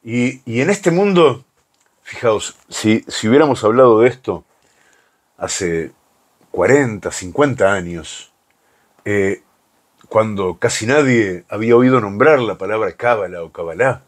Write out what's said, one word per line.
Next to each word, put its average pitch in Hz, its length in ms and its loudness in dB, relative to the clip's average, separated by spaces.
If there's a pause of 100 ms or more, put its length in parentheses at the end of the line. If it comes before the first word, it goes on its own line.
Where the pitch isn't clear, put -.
Y, 123 420 -4
y 117 160 -2
en 151 80 2
este 196 220 0
mundo, 175 540 2 (580)
fijaos, - 540 -4 (100)
si, 110 400 0
si - 200 -6
hubiéramos 139 360 2
hablado 113 380 4
de 123 80 4
esto 98 340 -8 (960)
hace 82 540 -6 (600)
cuarenta, 107 600 2
cincuenta 101 640 0
años, 87 600 -10 (720)
eh, 101 380 -2 (640)
cuando 101 500 -2
casi - 280 -4
nadie 117 640 0
había 113 280 0
oído 127 260 4
nombrar 113 380 2
la 104 180 -4
palabra 101 360 -4
Cábala 95 500 -4
o 82 80 -16
Kabbalah 90 560 -4